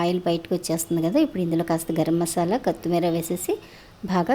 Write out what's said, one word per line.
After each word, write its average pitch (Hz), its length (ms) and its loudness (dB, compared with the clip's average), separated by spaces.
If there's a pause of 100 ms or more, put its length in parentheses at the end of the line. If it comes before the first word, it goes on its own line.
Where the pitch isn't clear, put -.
ఆయిల్ 175 260 2
బయటకు 170 300 -2
వచ్చేస్తుంది 165 500 -2
కదా. 202 200 2
ఇప్పుడు 185 180 -2
ఇందులో 170 260 2
కాస్త 165 280 0
గరం 165 240 2
మసాలా, 175 340 0 (100)
కొత్తిమీర 170 480 0
వేసేసి 165 380 -2 (580)
బాగా 180 240 2